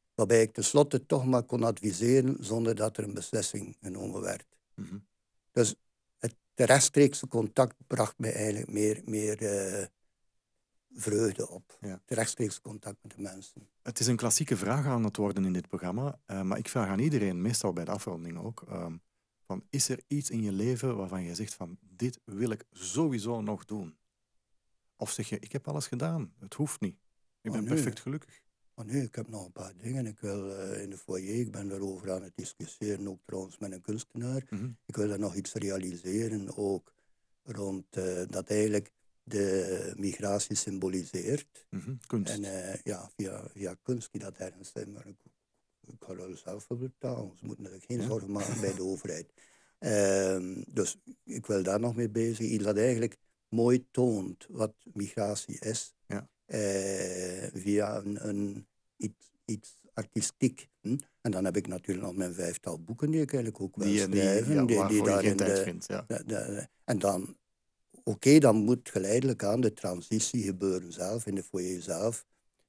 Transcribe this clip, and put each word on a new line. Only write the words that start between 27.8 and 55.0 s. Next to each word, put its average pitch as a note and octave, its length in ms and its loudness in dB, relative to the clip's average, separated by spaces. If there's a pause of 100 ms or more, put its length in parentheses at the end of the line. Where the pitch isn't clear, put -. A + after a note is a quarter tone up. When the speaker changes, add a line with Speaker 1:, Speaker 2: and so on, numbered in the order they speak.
Speaker 2:
gelukkig"? - 420 -10 (320)
Speaker 1:
Oh, A#2 120 -12
nee, C3 180 -2
ik A2+ 120 -8
heb A2 120 -6
nog G#2 180 -10
een F2+ 60 -18
paar F#2+ 260 -14
dingen. A#2+ 280 -4
Ik G#2+ 140 -10
wil, G2 360 -6
eh, G2 260 -6
in G2 80 -8
de F#2+ 80 -12
foyer, F#2+ 420 -4
ik A2+ 120 -2
ben G2 160 -6
daarover F#2+ 440 -6
aan F#2 120 -4
het F#2 120 -18
discussiëren, G2+ 720 -6
ook F#2 180 -8
trouwens F#2 320 -10
met G2+ 140 -8
een F2+ 100 -12
kunstenaar. A#2+ 680 -6
Speaker 2:
Mhm. A2 200 -6 (160)
Speaker 1:
Ik - 100 -12
wil G#2+ 120 0
daar G2+ 120 -2
nog G#2+ 160 -4
iets G2 180 -6
realiseren, G2 1040 -4
ook G2 360 -2 (500)
rond, G2 420 -6 (120)
eh, F#2 300 -2
dat - 220 -6
eigenlijk G#2+ 420 2 (320)
de F#2+ 760 0
migratie G2+ 580 0
symboliseert. F#2 1120 -4
Speaker 2:
Mhm, G#2+ 260 -8 (120)
kunst. G#2 260 -2
Speaker 1:
En, G#2 100 -4
eh, F#2+ 400 -6
ja, G2 320 -6
via, G2+ 380 -6
via F#2 300 -6
kunst B2 280 -4
die G2 100 -8
dat G2 160 -12
ergens F#2 340 -12
zijn, G2+ 200 -10
maar G2+ 160 -16
ik, G2+ 100 -20 (680)
ik - 140 -18
ga - 140 -14
dat F#2 240 -12
zelf - 300 -12
wel B2 100 -6
betalen. A#2+ 600 -8
Ze - 80 -14
moeten - 200 -10
er F#2 220 -16
geen B2 140 -2
Speaker 2:
Ja. G#2+ 60 -2
Speaker 1:
zorgen G2+ 240 -4
maken G#2 300 -4
bij F#2+ 140 0
de F#2 140 -6
Speaker 2:
<laughs> - 20 0
Speaker 1:
overheid. F2 420 -8 (460)
Ehm, G2 880 2
dus - 300 -2 (260)
ik - 220 -8
wil G2 180 2
daar F#2+ 160 2
nog A#2 160 0
mee A#2 140 0
bezig. A2+ 380 0
Iets G#2 160 2
dat G2+ 140 2
eigenlijk A#2 400 2 (320)
mooi A#2+ 420 6
toont G#2 580 0
wat A2 240 -2 (200)
migratie G2+ 640 -4